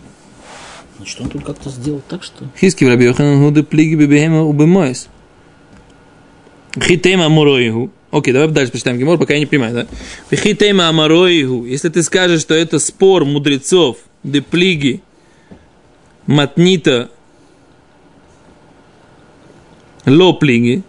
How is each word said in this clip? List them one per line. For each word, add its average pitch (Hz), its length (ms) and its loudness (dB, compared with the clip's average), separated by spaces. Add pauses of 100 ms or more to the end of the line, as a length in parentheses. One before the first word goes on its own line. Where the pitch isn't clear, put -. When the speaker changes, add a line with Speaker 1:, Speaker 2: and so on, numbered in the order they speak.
(1000)
Speaker 1:
Значит, - 240 -16
он 131 80 -8
тут 143 140 -12
как-то - 260 -12
сделал 135 360 -10
так, - 160 -14
что - 220 -18 (160)
Speaker 2:
Хиски 185 240 0
в 127 40 2
Раби 123 180 2
Йоханан, 139 360 2
гу 147 80 4
де 147 120 2
плиги 156 320 0
бе 151 120 2
бейма 156 360 2
у 156 100 0
бе 147 140 2
моэс. 170 420 0 (1700)
Хитейма 175 520 0
муроиху. 131 600 2 (200)
Окей, 135 240 0
давай 151 140 2
дальше 143 240 -2
почитаем 123 260 -6
Гемор, 151 180 0
пока - 160 -2
я 147 80 -2
не 147 60 -4
понимаю, 120 280 -2
да? - 600 -10
Хитейма 202 520 2
амароиху. 156 760 2
Если 135 240 -6
ты 165 140 -2
скажешь, 175 400 0
что - 120 -2
это 160 240 0
спор 185 460 2
мудрецов, 143 720 0 (260)
де 139 200 -4
плиги, 160 600 -2 (1200)
матнита, 147 840 0 (3000)
ло 165 300 4
плиги 120 540 0